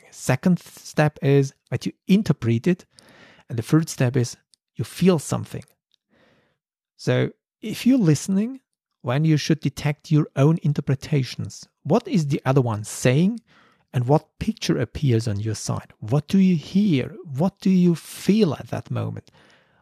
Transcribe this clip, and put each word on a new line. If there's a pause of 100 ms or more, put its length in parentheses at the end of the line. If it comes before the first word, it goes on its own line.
(100)
Second
step
is (160)
that
you (160)
interpret
it. (640)
And
the
third
step
is (380)
you
feel
something. (1300)
So (320)
if
you're
listening, (420)
when
you
should
detect
your (100)
own
interpretations. (180)
What
is
the
other
one
saying? (520)
And
what
picture
appears
on
your
side?
What
do
you
hear? (100)
What
do
you
feel
at
that
moment? (500)